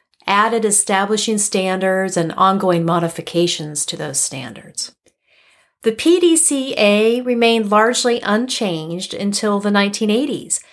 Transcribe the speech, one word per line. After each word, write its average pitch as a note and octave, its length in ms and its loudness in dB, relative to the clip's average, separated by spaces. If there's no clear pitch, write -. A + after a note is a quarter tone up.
added G#3+ 360 2
establishing G#3 760 0
standards F#3 760 -2
and E3 180 0
ongoing F#3 520 2
modifications E3+ 1040 -2
to - 100 -8
those C#3+ 220 -6
standards. - 760 -8
The A3 100 0
P E4+ 280 2
D E4+ 180 4
C C4+ 400 0
A G#3+ 440 4
remained A#3 500 2
largely A#3 500 2
unchanged F#3+ 920 -4
until G3+ 440 -2
the G3+ 120 0
nineteen G3+ 400 0
eighties. B3 480 -2